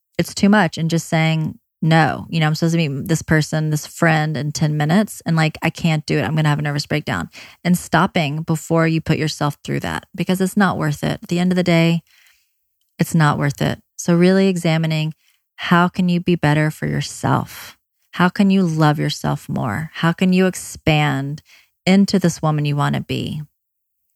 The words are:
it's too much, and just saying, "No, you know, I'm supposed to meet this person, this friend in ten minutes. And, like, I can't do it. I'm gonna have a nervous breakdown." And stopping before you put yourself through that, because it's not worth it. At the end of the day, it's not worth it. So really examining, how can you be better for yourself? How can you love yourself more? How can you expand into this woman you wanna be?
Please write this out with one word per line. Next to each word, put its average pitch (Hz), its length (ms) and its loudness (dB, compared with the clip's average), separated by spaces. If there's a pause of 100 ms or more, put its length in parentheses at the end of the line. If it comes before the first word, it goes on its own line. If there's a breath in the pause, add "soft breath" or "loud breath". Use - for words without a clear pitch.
(180)
it's - 160 -2
too 202 160 2
much, 202 260 2
and 160 140 -2
just 165 180 -2
saying, 160 500 0 (220)
"No, 160 480 2
you 165 120 -2
know, 156 60 2
I'm 156 80 0
supposed 165 200 0
to 165 140 0
meet 139 200 -6
this 160 140 0
person, 156 480 0
this 151 160 -4
friend 156 500 0
in 147 160 -6
ten 151 240 -2
minutes. 165 480 0
And, 165 120 0
like, 156 260 0
I 165 80 0
can't 156 340 -2
do 156 140 -2
it. 135 60 -2
I'm 156 120 -2
gonna 156 140 2
have 147 80 0
a 151 40 -4
nervous 143 220 -4
breakdown." 147 460 -4 (340 loud breath)
And 175 140 2
stopping 160 640 -2
before 165 440 0
you 160 140 0
put - 160 -2
yourself 151 480 -4
through 143 160 -6
that, 82 240 -8 (100)
because 185 280 -2
it's 190 160 -2
not 190 180 2
worth 151 260 -2
it. 151 200 -4
At - 60 -18
the 175 100 -2
end 180 120 2
of 180 60 0
the 180 60 2
day, 165 400 2 (960 soft breath)
it's - 160 -2
not 151 240 4
worth 143 240 -2
it. - 200 -4 (140)
So - 180 0
really 190 340 4
examining, 160 640 0 (440)
how 175 320 2
can 180 200 0
you 175 120 2
be 175 140 2
better 156 360 2
for - 160 -8
yourself? - 880 -4 (360)
How 180 180 2
can 196 180 2
you 190 140 4
love 156 360 2
yourself 147 480 -4
more? 135 460 -4
How 170 200 0
can 185 200 0
you 185 140 4
expand 147 960 -2 (420 soft breath)
into 196 340 4
this 175 220 0
woman 151 240 0
you 143 120 -2
wanna 143 260 0
be? - 400 -6 (720)